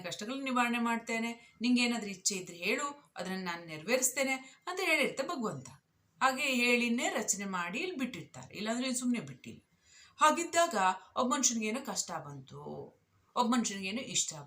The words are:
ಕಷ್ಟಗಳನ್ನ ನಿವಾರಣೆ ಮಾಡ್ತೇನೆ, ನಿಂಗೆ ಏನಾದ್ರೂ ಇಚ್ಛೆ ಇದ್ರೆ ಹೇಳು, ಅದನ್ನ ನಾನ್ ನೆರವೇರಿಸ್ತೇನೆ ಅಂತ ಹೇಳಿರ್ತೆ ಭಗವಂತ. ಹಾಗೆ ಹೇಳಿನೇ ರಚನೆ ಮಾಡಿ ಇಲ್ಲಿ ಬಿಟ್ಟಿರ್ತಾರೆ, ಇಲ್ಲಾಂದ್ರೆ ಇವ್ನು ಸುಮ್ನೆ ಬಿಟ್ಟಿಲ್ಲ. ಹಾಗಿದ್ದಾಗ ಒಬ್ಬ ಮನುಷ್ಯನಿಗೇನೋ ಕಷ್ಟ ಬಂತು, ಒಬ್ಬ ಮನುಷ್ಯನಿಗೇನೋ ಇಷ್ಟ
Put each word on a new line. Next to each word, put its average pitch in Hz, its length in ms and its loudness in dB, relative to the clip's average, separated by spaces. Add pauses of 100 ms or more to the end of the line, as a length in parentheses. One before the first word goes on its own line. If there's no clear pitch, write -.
ಕಷ್ಟಗಳನ್ನ 226 400 -6
ನಿವಾರಣೆ 240 360 2
ಮಾಡ್ತೇನೆ, 233 840 -2
ನಿಂಗೆ 247 220 6
ಏನಾದ್ರೂ 220 260 0
ಇಚ್ಛೆ 196 260 -2
ಇದ್ರೆ 170 220 -10
ಹೇಳು, 262 580 -4
ಅದನ್ನ 185 300 -4
ನಾನ್ 170 220 -6
ನೆರವೇರಿಸ್ತೇನೆ 254 1000 -2
ಅಂತ 359 160 -4
ಹೇಳಿರ್ತೆ 302 400 2
ಭಗವಂತ. 214 460 -4 (520)
ಹಾಗೆ 262 220 2
ಹೇಳಿನೇ 240 680 4
ರಚನೆ 208 360 0
ಮಾಡಿ 185 340 -2
ಇಲ್ಲಿ 359 160 -4
ಬಿಟ್ಟಿರ್ತಾರೆ, 165 600 -8
ಇಲ್ಲಾಂದ್ರೆ 233 320 -2
ಇವ್ನು 254 120 -2
ಸುಮ್ನೆ 247 200 0
ಬಿಟ್ಟಿಲ್ಲ. 135 420 -12 (560)
ಹಾಗಿದ್ದಾಗ 330 580 4 (400)
ಒಬ್ಬ 254 180 2
ಮನುಷ್ಯನಿಗೇನೋ 240 520 0
ಕಷ್ಟ 185 260 -4
ಬಂತು, 143 500 -10 (720)
ಒಬ್ಬ 220 180 4
ಮನುಷ್ಯನಿಗೇನೋ 202 480 0
ಇಷ್ಟ - 320 -2 (140)